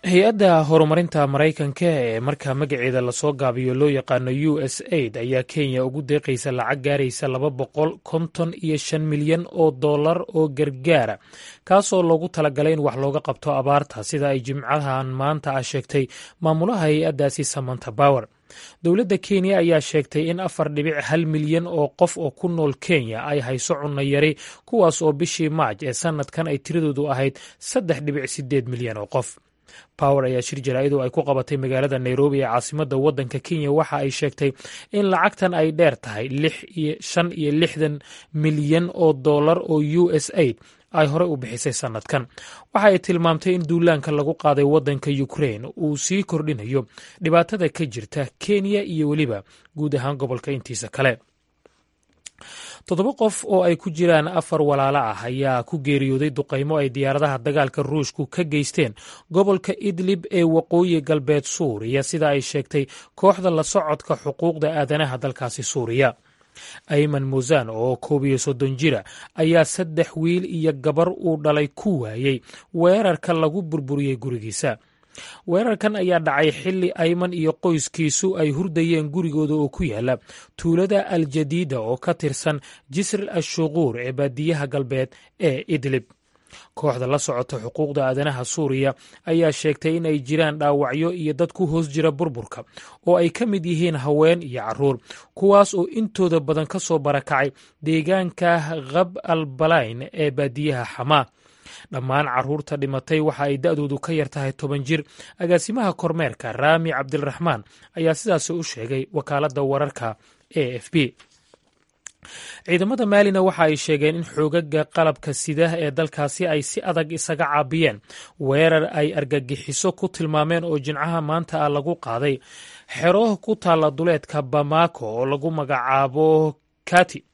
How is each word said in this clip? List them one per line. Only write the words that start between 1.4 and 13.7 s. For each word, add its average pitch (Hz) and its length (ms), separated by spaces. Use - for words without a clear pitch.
ee 123 340
marka 135 360
magaceeda 131 460
la 123 100
soo 147 220
gaabiyo 127 400
loo 143 160
yaqaano 127 420
U 147 80
S 135 320
aid 135 260
ayaa 127 260
Kenya 131 420
ugu 131 160
deeqaysa 139 500
lacag 127 320
gaaraysa 143 440
laba 131 220
boqol 147 540
konton 165 480
iyo 156 160
shan 156 300
milyan 156 440
oo 160 200
dollar 147 480
oo 156 140
gargaara, 135 680
kaasoo 190 400
loogu 165 240
talagalay 151 460
in 156 60
wax 147 180
looga 139 240
qabto 143 340
abaarta, 139 480